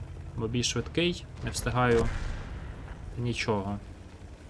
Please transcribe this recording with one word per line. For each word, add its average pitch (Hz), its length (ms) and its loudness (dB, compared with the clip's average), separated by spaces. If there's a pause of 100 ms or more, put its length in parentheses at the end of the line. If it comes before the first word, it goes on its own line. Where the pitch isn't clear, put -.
(360)
Бо 113 120 0
більш 120 220 2
швидкий, 170 560 0 (180)
не 117 60 -2
встигаю 117 560 6 (1120)
нічого. 104 640 0 (720)